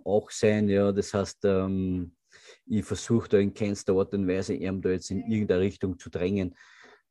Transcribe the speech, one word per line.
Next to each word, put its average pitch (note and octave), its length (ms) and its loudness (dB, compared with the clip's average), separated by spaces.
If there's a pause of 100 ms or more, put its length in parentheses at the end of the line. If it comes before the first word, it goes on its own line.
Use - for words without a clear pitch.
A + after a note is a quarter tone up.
auch G#2 260 0
sein, G#2+ 380 2
ja, G2+ 240 4
das G2 220 -2
heißt, G2 300 -2
ähm, F#2+ 680 0 (540)
ich G#2 180 -2
versuch - 440 -2
da G#2 100 6
in G2 160 2
keinster G2+ 400 -2
Art F#2+ 200 0
und G2 140 0
Weise, F#2+ 260 -2
ihm F#2+ 280 -4
da F#2+ 80 0
jetzt F#2 200 -4
in F#2+ 100 -4
irgendeine G#2+ 420 2
Richtung F#2+ 360 -2
zu - 120 -18
drängen, F2+ 440 -2 (560)